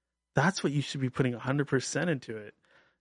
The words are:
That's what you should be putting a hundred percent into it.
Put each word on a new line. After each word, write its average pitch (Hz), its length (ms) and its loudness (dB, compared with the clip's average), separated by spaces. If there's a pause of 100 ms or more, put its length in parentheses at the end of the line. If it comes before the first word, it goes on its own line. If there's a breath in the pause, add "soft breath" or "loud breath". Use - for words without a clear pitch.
(360)
That's 160 280 4
what 156 80 0
you 143 100 2
should 139 200 -6
be 127 80 0
putting 127 240 0
a 113 60 -8
hundred 135 280 0
percent 180 420 0
into 123 280 -4
it. 104 160 -12 (480 soft breath)